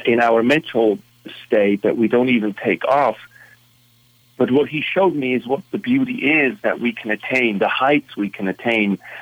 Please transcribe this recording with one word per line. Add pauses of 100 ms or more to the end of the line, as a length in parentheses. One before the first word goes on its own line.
in
our
mental (460)
state
that
we
don't
even
take
off. (1200)
But
what
he
showed
me
is
what (100)
the
beauty
is
that
we
can
attain,
the
heights
we
can
attain (220)